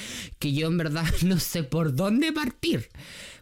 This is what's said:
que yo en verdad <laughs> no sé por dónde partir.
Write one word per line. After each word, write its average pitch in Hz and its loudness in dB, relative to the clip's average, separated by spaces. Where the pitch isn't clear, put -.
que 147 -2
yo 156 0
en 170 2
verdad 160 0
<laughs> - 2
no 180 4
sé - -2
por 156 0
dónde 226 2
partir. 302 -2